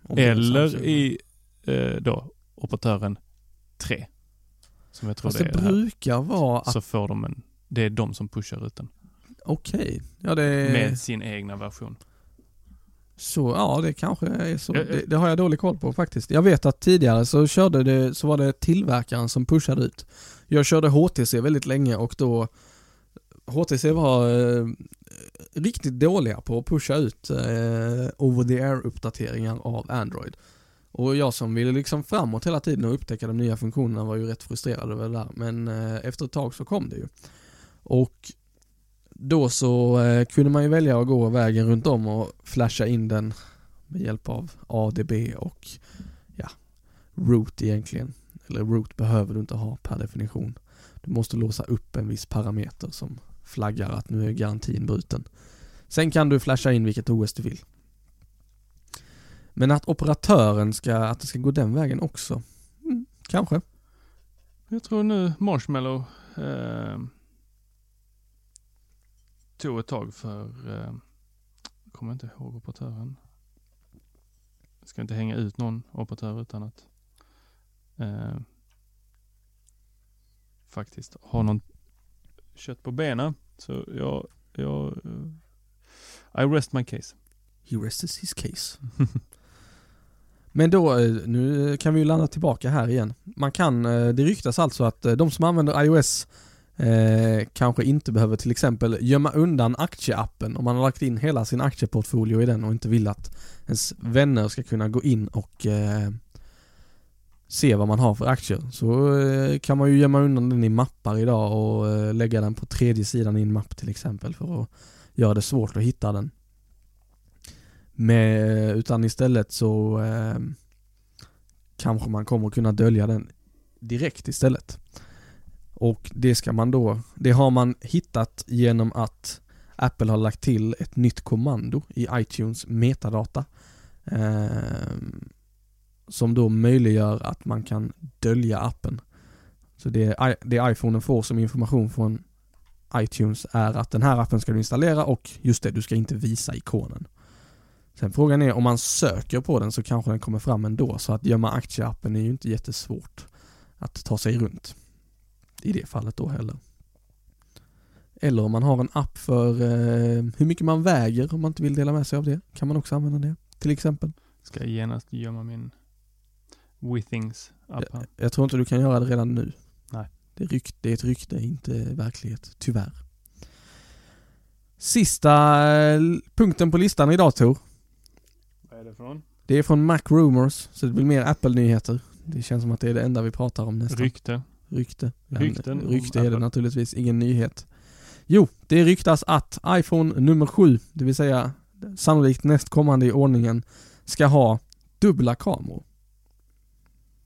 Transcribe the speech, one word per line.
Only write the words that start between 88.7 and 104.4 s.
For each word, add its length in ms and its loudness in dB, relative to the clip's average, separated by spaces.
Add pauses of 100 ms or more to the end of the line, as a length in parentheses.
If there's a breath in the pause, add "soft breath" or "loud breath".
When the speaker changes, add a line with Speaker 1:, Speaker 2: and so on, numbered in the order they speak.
Speaker 1:
<laughs> 100 2 (1400 soft breath)
Men 180 4
då, 280 4
eh, 140 4 (140)
nu 500 0
kan 180 0
vi 60 4
ju 40 4
landa 220 2
tillbaka 440 -2
här 180 0
igen. 260 -2 (100)
Man 280 -6
kan, 340 0
eh, 220 2
det 160 2
ryktas 340 -2
alltså 260 0
att, 200 -2
eh, 80 2
de 180 4
som 140 0
använder 400 2
I 40 6
O 80 6
S, 320 0 (480 soft breath)
eh, 760 4
kanske 320 0
inte 280 0
behöver 240 2
till 140 -2
exempel 500 0
gömma 300 2
undan 480 2
aktieappen 800 -4
om 80 -4
man 120 0
har 60 0
lagt 200 0
in 140 0
hela 280 0
sin 160 -2
aktieportfolio 800 0
i 40 2
den 180 0
och 80 -2
inte 160 -4
vill 200 2
att 280 -8 (280 loud breath)
ens 340 -4
vänner 500 2